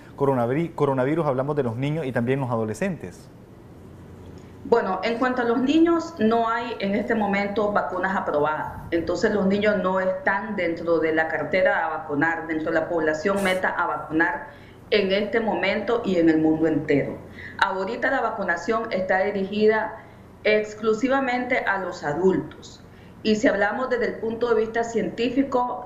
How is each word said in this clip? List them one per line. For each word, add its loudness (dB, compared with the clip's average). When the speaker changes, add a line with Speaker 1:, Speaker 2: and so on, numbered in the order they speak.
Speaker 1:
coronavi-, 0
coronavirus? 0
Hablamos 0
de 2
los -4
niños -2
y -4
también 0
los -4
adolescentes. -4
Speaker 2:
Bueno, 2
en 0
cuanto 0
a 0
los 2
niños, 4
no 4
hay -4
en 0
este 0
momento 0
vacunas -2
aprobadas. -2
Entonces, 0
los 2
niños 2
no 0
están -2
dentro 0
de 2
la 2
cartera 2
a -2
vacunar, -2
dentro -2
de 2
la 0
población 0
meta 0
a -2
vacunar -2
en 2
este 0
momento 0
y 2
en 6
el 6
mundo 4
entero. 0
Ahorita -2
la 0
vacunación -2
está 0
dirigida 2
exclusivamente 0
a 0
los -8
adultos. 0
Y 2
si 4
hablamos 0
desde 0
el -2
punto -2
de 4
vista 0
científico, 0